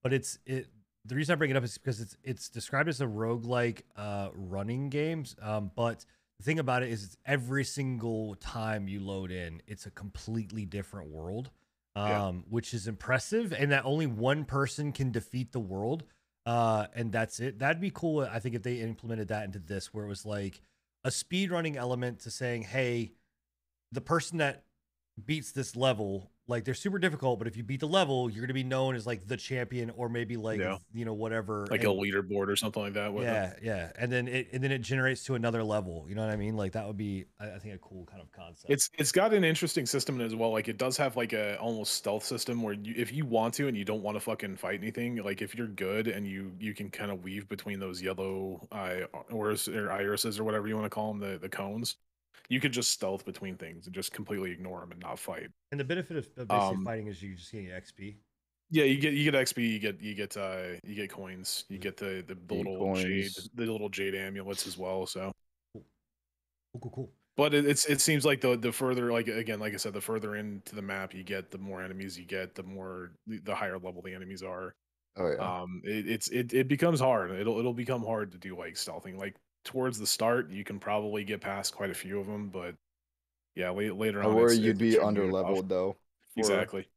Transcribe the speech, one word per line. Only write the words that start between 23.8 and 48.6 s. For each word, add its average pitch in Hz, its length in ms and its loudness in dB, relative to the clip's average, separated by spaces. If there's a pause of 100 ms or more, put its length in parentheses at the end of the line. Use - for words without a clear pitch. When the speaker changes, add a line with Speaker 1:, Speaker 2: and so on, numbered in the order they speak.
Speaker 1:
the 120 80 -4
person 165 380 0
that 143 260 2 (600)
beats 151 260 0
this - 240 -4
level, 104 560 2 (160)
like, 120 160 0
they're 135 100 -2
super 196 240 -2
difficult, 143 400 2
but 110 100 -2
if 107 100 -6
you 117 60 -6
beat 131 180 -2
the 156 60 -2
level, 139 420 4
you're 107 120 -6
gonna 127 120 -4
be 131 100 0
known 131 320 2
as, 110 100 -4
like, 107 220 -4
the 123 100 -2
champion 123 540 -2
or 120 180 -4
maybe, 117 280 -2
like, 110 220 0
Speaker 2:
Yeah. 92 180 0 (160)
Speaker 1:
you 117 120 -2
know, 110 80 -2
whatever." 107 560 -2
Speaker 2:
Like 107 140 2
a 107 80 6
Speaker 1:
And 95 80 2
Speaker 2:
leaderboard 98 480 2
or 101 80 2
something 110 260 -2
like 101 120 -4
that, 104 200 -2
wouldn't 110 220 0
it? 92 260 -2
Speaker 1:
Yeah, 101 260 -2
yeah. 87 120 -12
And 120 120 0
then 123 160 2
it, 127 260 -2
and 131 100 0
then 135 80 2
it 135 80 0
generates 131 460 2
to 135 100 0
another 113 280 2
level, 92 460 0
you 101 60 -6
know 110 100 0
what 110 60 0
I 107 60 0
mean? 107 180 0
Like, 101 160 0
that 107 160 -4
would 104 100 -6
be, 101 280 -2 (140)
I, 104 120 -10
I 95 80 -12
think, 104 160 -12
a - 40 -12
cool 92 260 -14
kind 92 160 -18
of 78 100 -20
concept. 85 400 -6
Speaker 2:
It's, 143 260 4
it's 147 140 2
got 202 220 8
an 196 100 8
interesting 160 420 4
system 139 360 0
as 113 120 0
well. 113 180 4
Like, 110 180 2
it 120 80 -2
does 131 200 2
have, 135 200 2
like, 117 160 0
a 104 260 0
almost 110 360 -2
stealth 104 280 0
system 117 400 -2
where 107 100 0
you, 104 240 -6
if 117 160 0
you 147 120 0
want 113 300 4
to 143 120 2
and 120 100 0
you 101 80 -2
don't 107 160 0
wanna 104 200 -2
fucking 101 340 -4
fight 95 260 -2
anything, 120 360 -2
like, 101 260 -2
if 98 100 -8
you're 117 140 -4
good 101 400 0
and 101 180 -2
you, 95 340 -6
you 107 140 -4
can 101 160 -6
kinda 101 240 -4
weave 95 340 -8
between 98 320 -6
those 92 220 -6
yellow 95 720 -2